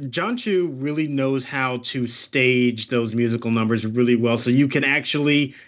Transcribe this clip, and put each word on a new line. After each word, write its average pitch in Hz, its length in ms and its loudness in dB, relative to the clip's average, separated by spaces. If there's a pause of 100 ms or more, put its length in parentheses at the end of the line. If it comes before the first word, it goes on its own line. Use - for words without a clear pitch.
John 196 280 -4
Chu 185 300 0
really 147 380 -4
knows 135 380 -2
how 131 360 -4
to 123 280 -4
stage 123 800 0
those 117 260 -2
musical 117 380 0
numbers 113 340 2
really 120 300 2
well, 117 220 2
so 117 120 -2
you 139 200 4
can 143 160 0
actually 143 680 0 (140)